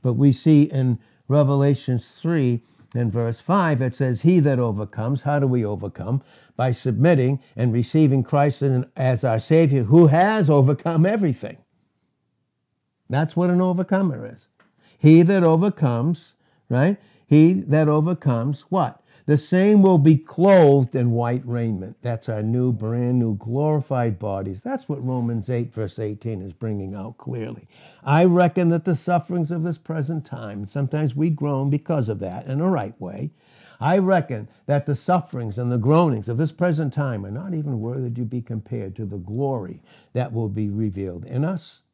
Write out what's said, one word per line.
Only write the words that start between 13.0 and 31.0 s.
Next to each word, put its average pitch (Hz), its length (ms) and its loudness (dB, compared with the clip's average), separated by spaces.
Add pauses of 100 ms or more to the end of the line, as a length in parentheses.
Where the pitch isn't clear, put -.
That's 147 260 -2
what 180 160 2
an 180 100 2
overcomer 185 640 -2
is. - 220 -20 (500)
He 160 240 8
that 185 220 4
overcomes, 160 920 0 (340)
right? 147 300 0 (300)
He 156 260 6
that 156 340 0
overcomes 147 840 -2
what? 160 320 -2 (240)
"The 147 120 2
same 196 460 4
will 185 160 6
be 151 180 6
clothed 151 800 4
in 120 140 0
white 120 360 -2
raiment." 113 540 -6
That's 120 260 -8
our 107 160 -6
new, 123 300 0
brand 120 460 -2
new, 110 180 -2
glorified 123 840 -2
bodies. 98 420 -8
That's 262 280 -10
what 135 160 -8
Romans 120 440 -4
eight, 120 240 -6
verse 107 240 -8
eighteen 107 440 -8
is 95 100 -14
bringing 101 420 -8
out 104 240 -14
clearly. 120 520 -12 (340)
I 156 220 4
reckon 175 440 2
that 165 140 0
the 170 140 -2
sufferings 175 540 -4
of 165 120 -6
this 165 140 -6
present 156 480 -8
time, 104 400 -12
sometimes 139 500 -4